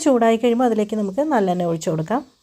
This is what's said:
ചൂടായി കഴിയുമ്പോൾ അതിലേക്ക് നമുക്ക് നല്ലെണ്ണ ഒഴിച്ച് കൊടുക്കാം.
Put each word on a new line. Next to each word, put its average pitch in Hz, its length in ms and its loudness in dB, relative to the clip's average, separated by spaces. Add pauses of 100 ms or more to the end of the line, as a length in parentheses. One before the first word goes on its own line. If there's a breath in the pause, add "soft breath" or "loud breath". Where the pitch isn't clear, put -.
ചൂടായി 233 360 4
കഴിയുമ്പോൾ 240 280 2
അതിലേക്ക് 214 320 -2
നമുക്ക് 196 220 -2 (100)
നല്ലെണ്ണ 185 380 0
ഒഴിച്ച് 165 200 -4
കൊടുക്കാം. 160 300 -2 (220)